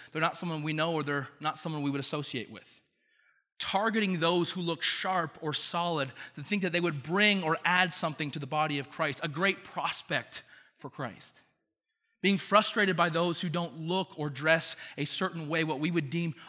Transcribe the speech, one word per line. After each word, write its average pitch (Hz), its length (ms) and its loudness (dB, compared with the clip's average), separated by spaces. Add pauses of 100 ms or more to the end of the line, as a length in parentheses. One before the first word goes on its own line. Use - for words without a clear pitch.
(120)
they're 156 100 -2
not 165 140 2
someone 160 260 -4
we 156 100 -2
know 156 220 0
or 151 80 0
they're 143 260 -2 (120)
not 147 180 -2
someone 156 240 -4
we 143 80 0
would 139 100 -2
associate 135 500 -4
with. - 300 -18 (760)
Targeting 202 640 2
those 175 320 4
who 185 80 -6
look 170 220 -4
sharp 180 600 0
or 151 100 -2
solid, 165 600 0 (240)
that 143 100 -10
think 202 160 0
that 180 100 0
they 175 80 2
would 160 220 0
bring 196 400 4
or 160 220 2
add 180 280 4
something 156 380 -2
to - 80 -6
the 139 80 -8
body 151 320 0
of 135 120 -6
Christ, 151 320 -2
a 165 60 -2
great 175 360 0
prospect - 760 -4 (340)
for - 120 -12
Christ. - 540 -10 (800)
Being 196 160 4
frustrated 202 580 4
by 170 140 4
those 165 300 2
who 180 80 -2
don't 165 320 -4
look 175 380 -2
or 151 120 -2
dress 156 440 4 (220)
a 139 80 -2
certain 165 440 -2
way, 160 160 2
what 151 160 -2
we 160 100 2
would 170 180 0
deem 165 260 -2 (140)